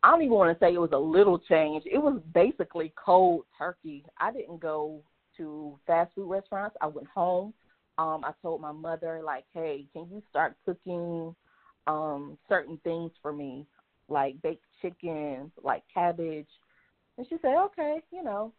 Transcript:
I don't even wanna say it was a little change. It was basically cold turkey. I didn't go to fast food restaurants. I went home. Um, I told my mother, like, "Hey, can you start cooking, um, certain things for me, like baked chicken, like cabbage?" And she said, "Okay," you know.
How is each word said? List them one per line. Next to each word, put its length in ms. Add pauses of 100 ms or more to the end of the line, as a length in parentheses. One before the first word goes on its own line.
I 80
don't 100
even 160
wanna 220
say 140
it 40
was 140
a 60
little 420
change. 460
It 120
was 240 (120)
basically 640
cold 500 (120)
turkey. 480 (140)
I 120
didn't 280
go 420 (360)
to 500
fast 260
food 160
restaurants. 520
I 60
went 200
home. 460 (440)
Um, 280
I 160
told 200
my 120
mother, 500
like, 300
"Hey, 400
can 160
you 200
start 360
cooking, 680 (540)
um, 500 (100)
certain 320
things 320 (100)
for 100
me, 340 (420)
like 340
baked 240 (160)
chicken, 680 (120)
like 240
cabbage?" 600 (680)
And 100
she 120
said, 180
"Okay," 540
you 120
know. 360